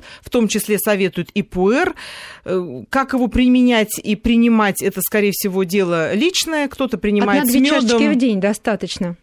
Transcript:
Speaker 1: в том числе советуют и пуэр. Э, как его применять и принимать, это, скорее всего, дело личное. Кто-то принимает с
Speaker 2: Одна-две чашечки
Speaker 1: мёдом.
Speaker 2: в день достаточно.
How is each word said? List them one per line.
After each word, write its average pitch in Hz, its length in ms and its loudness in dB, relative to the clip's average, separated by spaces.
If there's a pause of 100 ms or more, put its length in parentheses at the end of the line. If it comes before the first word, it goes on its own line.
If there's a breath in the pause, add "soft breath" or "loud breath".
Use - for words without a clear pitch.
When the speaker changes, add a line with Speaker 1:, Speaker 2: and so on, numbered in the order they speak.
(220 loud breath)
Speaker 1:
в - 80 -20
том 233 180 2
числе 208 300 -2
советуют 190 540 -2
и 202 100 -2
пуэр. 240 540 0 (500 loud breath)
Э, 170 460 -6
как 262 220 -2
его 247 140 2
применять 247 720 2
и 214 180 -2
принимать, 226 680 2
это, 190 180 -2
скорее 208 320 0
всего, 190 300 -2
дело 170 500 0
личное. 302 540 0
Кто-то 262 320 -4
принимает 208 460 2
с 240 40 2
Speaker 2:
Одна-две 269 200 4
чашечки 240 340 2
Speaker 1:
мёдом. 302 100 2
Speaker 2:
в 262 40 2
день 233 220 2
достаточно. 190 840 -4